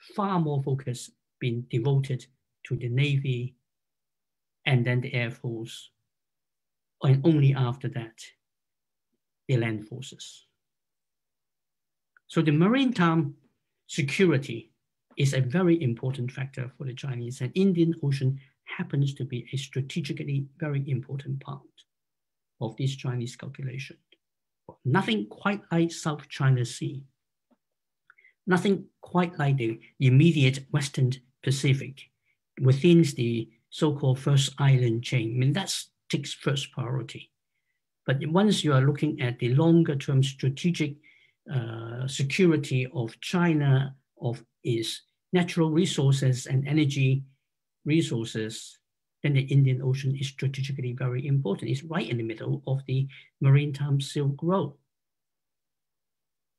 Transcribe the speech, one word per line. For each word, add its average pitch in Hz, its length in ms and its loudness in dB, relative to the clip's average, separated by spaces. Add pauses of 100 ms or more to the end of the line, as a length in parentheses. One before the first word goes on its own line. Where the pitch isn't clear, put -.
(160)
far 196 240 -2
more 147 240 0
focus 131 480 -6 (280)
been 120 300 -4
devoted 135 560 -2 (400)
to 127 100 -4
the 120 140 -6
Navy 135 640 -2 (1120)
and 127 180 2
then 123 180 0
the 123 120 -8
Air 117 180 -4
Force, 113 600 -10 (1120)
and 135 220 4
only 147 280 6
after 123 360 -2
that, 113 300 -10 (1300)
the 135 80 2
land 110 320 -2
forces. - 580 -18 (1800)
So - 140 0
the 151 100 2
maritime 170 840 2 (520)
security 139 840 0 (440)
is 135 180 0
a 135 60 0
very 165 420 2
important 123 520 -4
factor 131 440 -10
for 160 60 -12
the 127 100 -8
Chinese, 123 460 -10
and 123 160 -4
Indian 170 480 4
Ocean 135 380 0 (240)
happens 143 480 -2
to 139 100 -8
be 123 300 -8
a 135 40 -4
strategically 139 880 -6 (100)
very 143 320 -4
important 135 500 -6
part 139 220 -12 (1000)
of 113 160 -8
this 135 180 -2
Chinese 123 440 -8
calculation. 135 580 -12 (880)
Nothing 196 440 0
quite 202 340 -4 (100)
like 165 220 2
South - 340 -8
China 127 380 2
Sea, 135 400 -10 (1400)
nothing 123 380 2 (160)
quite 175 400 -2
like 139 160 2
the 113 240 -2 (220)
immediate 135 720 6
Western 135 420 0 (280)
Pacific - 600 0 (580)
within 156 440 6 (120)
the 117 340 -2 (200)
so-called 139 500 0
First 139 400 2
Island 123 440 4
chain. 120 320 -2
I 123 40 0
mean, 139 140 2
that 190 200 -2 (360)
takes 139 240 -4
first - 380 -4
priority. - 600 -8 (760)
But 139 220 -2
once 190 360 2
you 151 100 2
are 131 80 6
looking 147 400 0
at 123 180 -4
the 120 140 0
longer 160 420 6
term 135 280 2
strategic, 143 720 -2 (580)
uh, 117 540 -6
security 139 840 2
of 113 260 -6
China, 143 760 2 (260)
of 127 220 -6 (200)
its 113 380 -4 (320)
natural 175 360 2
resources 139 800 2
and 135 200 0
energy 135 560 2 (600)
resources, 113 960 -2 (440)
then 143 100 0
the 135 80 2
Indian 135 400 4
Ocean 135 340 -2
is - 120 -6
strategically 135 680 -6
very 127 340 -4
important. 139 420 -2
It's 135 140 -4
right 160 260 -4
in 117 80 -2
the 117 60 -4
middle 127 440 -6
of 135 180 -4
the 135 220 -2 (340)
maritime 139 580 2
Silk 139 420 -4
Road. 165 320 0 (1900)